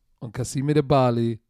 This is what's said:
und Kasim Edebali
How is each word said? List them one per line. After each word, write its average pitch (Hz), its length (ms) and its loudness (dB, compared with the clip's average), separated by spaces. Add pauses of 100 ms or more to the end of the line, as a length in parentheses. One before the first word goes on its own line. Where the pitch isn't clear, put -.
(200)
und 117 140 -12
Kasim 131 340 -6
Edebali 127 720 2 (100)